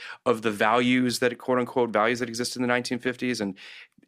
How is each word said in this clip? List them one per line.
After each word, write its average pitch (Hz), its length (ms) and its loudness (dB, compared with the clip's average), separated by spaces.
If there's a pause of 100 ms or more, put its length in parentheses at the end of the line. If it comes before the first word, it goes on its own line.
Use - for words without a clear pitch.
(260)
of 113 180 2
the 113 80 2
values 123 680 2
that, 120 200 0
quote 127 200 0
unquote, 120 300 0
values 110 300 2
that 123 100 -4
exist 117 260 -6
in 123 60 -4
the 127 80 0
nineteen 123 300 -2
fifties. 123 420 -4
And 98 140 -4 (520)